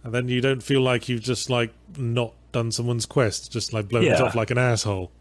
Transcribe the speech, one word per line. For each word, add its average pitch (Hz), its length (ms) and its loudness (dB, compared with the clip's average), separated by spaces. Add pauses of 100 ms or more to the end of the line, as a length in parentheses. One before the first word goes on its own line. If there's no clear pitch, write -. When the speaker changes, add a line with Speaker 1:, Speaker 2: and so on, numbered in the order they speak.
Speaker 1:
And 117 100 -8
then 123 140 -2
you 123 140 0
don't 131 200 2
feel 135 200 2
like 127 280 2
you've 117 140 -2
just, 123 260 -4
like, 120 240 0 (240)
not 120 360 -2 (180)
done 117 200 -2
someone's 120 340 -2
quest, - 460 0
just, - 220 -6
like, 104 160 -4
blown 117 140 2
it 170 40 4
Speaker 2:
Yeah. 127 160 4
Speaker 1:
off - 120 0
like 110 160 0
an 120 60 2
asshole. 107 640 0